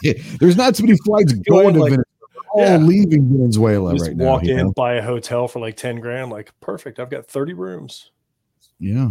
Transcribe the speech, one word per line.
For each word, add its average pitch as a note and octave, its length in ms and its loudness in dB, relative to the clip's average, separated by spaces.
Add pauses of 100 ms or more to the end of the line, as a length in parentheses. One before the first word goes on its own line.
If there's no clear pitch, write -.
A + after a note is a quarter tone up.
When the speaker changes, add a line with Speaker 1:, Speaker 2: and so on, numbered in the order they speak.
Speaker 1:
<laughs> - 0 - (360)
There's F3 180 4
not B3+ 200 2
too G#3 80 -2
many A3 200 6
flights G#3 280 2
Speaker 2:
Go G#2 300 0
Speaker 1:
going G3+ 80 6
Speaker 2:
in, F3 40 2
Speaker 1:
to D#3 60 4
Speaker 2:
like, C#3 100 2
Speaker 1:
Venezuela. C3 160 0 (260)
They're - 200 -20
all G#3 100 2
Speaker 2:
yeah. F#3+ 140 4
Speaker 1:
leaving D#3+ 520 4
Venezuela A2 640 2
Speaker 2:
Just E2+ 140 -2
Speaker 1:
right D2+ 100 -8
now, G#2 80 -2
Speaker 2:
walk C3 200 0
Speaker 1:
you C3+ 120 0
Speaker 2:
in, C3 100 0
Speaker 1:
know? G2 60 -2
Speaker 2:
buy B2 220 -4
a A#2 80 -4
hotel A#2+ 460 -6
for, B2 100 -12
like, A2+ 180 -12
ten A#2+ 220 -10
grand. A#2+ 320 -12
Like, G#2+ 300 -16
perfect. C#3 400 -14
I've B2+ 100 -12
got C3+ 160 -14
thirty C#3+ 280 -8
rooms. F3 580 -14 (680)
Speaker 1:
Yeah, A2+ 320 -2